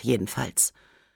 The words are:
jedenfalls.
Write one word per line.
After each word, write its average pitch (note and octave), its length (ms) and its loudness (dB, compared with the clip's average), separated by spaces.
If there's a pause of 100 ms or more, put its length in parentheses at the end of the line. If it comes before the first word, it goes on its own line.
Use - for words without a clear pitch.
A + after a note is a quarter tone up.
jedenfalls. - 720 0 (440)